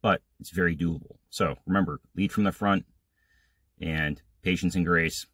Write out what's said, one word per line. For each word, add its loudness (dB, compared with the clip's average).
but 2
it's -16
very 0
doable. -4
So -2
remember, 0
lead 0
from 0
the 0
front 0
and -2
patience 0
and 2
grace. 0